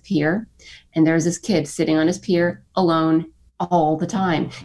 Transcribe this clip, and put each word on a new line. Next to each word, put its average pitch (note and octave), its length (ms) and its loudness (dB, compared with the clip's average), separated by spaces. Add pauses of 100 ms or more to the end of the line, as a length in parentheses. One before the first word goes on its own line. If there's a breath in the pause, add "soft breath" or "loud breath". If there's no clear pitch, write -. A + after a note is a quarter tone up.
pier, F3 420 -2 (460 loud breath)
and D#3+ 120 4
there D#3+ 100 4
was D#3+ 100 0
this F3 140 -2
kid D#3 280 -2
sitting D#3 300 -2
on D#3 100 2
his F#3+ 120 -2
pier F3 440 -2 (120)
alone E3 500 2 (340)
all D#3+ 380 0
the E3+ 80 -4
time. F#3 460 -2 (140 loud breath)